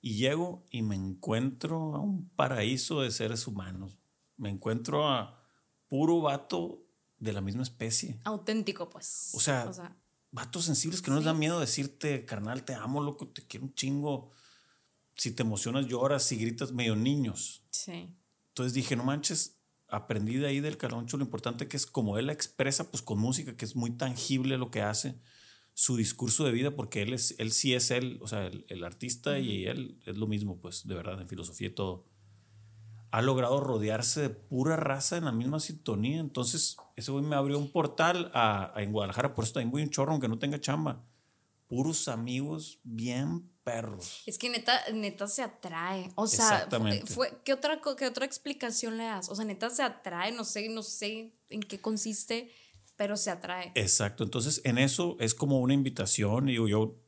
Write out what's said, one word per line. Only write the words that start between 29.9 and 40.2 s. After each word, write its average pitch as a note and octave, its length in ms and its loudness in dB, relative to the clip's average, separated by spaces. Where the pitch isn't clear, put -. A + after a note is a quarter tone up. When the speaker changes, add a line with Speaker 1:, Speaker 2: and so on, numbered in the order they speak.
Speaker 1:
es G#2 120 -8
lo G#2+ 100 -2
mismo, G2+ 320 -2
pues, F2+ 260 -6
de G2 80 -6
verdad, F2+ 260 -8
en F2+ 80 -12
filosofía F#2 400 -8
y - 60 -10
todo. F#2 300 -4
Ha A2+ 120 2
logrado C3 380 2
rodearse A2+ 600 2
de C#3 100 0
pura C3+ 460 0
raza C#3+ 400 2
en E3+ 80 -2
la C3+ 80 0
misma C3 280 -2
sintonía. C#3 600 -2
Entonces, C3 560 4
ese A2+ 140 -8
güey C#3 140 0
me D3 120 0
abrió C#3 220 2
un C#3+ 140 -2
portal E3+ 600 2
a, G#2 420 4
a, G#2+ 60 -2
en G2+ 100 -2
Guadalajara, G#2+ 420 0
por A2+ 100 -2
eso - 100 4
también A#2+ 160 -2
voy C#3+ 120 0
un D3 80 -2
chorro, C#3 220 0
aunque C3 160 0